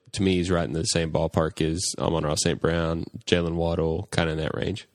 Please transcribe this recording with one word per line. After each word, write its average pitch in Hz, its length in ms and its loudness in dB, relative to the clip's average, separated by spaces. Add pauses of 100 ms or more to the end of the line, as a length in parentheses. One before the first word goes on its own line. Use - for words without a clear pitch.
(120)
to - 100 -2
me, 95 140 4
he's 90 160 2
right 85 140 2
in 60 80 -4
the 82 100 -2
same 82 300 0
ballpark 80 480 2
as 80 200 0 (160)
Amon-Ra 78 380 0
Saint - 240 0
Brown, 82 460 0 (200)
Jaylen 85 300 0
Waddle, 85 560 -2
kinda 82 220 0
in 78 60 -4
that 78 140 -4
range. - 420 -4